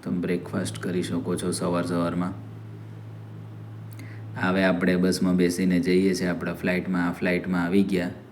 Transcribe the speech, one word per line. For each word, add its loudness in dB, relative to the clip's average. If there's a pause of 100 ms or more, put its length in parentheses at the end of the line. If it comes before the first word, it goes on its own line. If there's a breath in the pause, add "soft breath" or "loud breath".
તમે 0
બ્રેકફાસ્ટ -2
કરી -2
શકો -2
છો -2
સવાર 0
સવારમાં. -2 (1900 loud breath)
હવે 2
આપણે 4
બસમાં 4
બેસીને 4
જઈએ 4
છીએ 0
આપણા -2
ફ્લાઇટમાં. 0
આ -2
ફ્લાઇટમાં 0
આવી 4
ગયા. 0 (220)